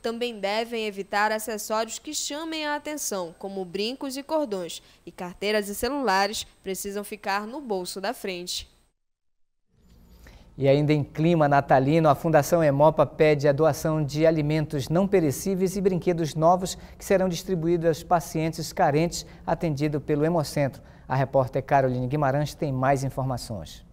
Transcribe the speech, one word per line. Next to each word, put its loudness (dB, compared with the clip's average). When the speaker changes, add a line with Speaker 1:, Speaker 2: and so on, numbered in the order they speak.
Speaker 1:
Também -6
devem -2
evitar -2
acessórios -4
que -12
chamem -6
a -2
atenção, -6
como -8
brincos -6
e -10
cordões, -4
e -14
carteiras -4
e -8
celulares 0
precisam -8
ficar -6
no -10
bolso -6
da -4
frente. -8
Speaker 2:
E 2
ainda 6
em 4
clima 2
natalino, 4
a 6
Fundação 4
Emopa 6
pede 4
a 6
doação 2
de 2
alimentos 0
não 2
perecíveis 0
e -2
brinquedos 0
novos 2
que -16
serão 2
distribuídos 0
aos 0
pacientes -2
carentes 0
atendidos -2
pelo 0
Hemocentro. -2
A -2
repórter 0
Caroline 2
Guimarães 0
tem -4
mais 2
informações. -6